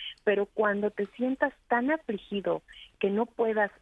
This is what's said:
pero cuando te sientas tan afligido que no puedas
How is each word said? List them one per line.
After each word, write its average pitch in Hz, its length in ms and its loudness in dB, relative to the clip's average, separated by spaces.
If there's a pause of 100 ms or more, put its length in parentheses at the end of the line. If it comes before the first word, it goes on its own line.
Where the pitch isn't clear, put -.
(260)
pero 202 200 2
cuando 208 460 0
te 208 140 -4 (100)
sientas 269 380 0 (160)
tan 240 200 2
afligido 196 760 -4 (360)
que 196 100 2
no 208 180 0
puedas 214 440 0 (100)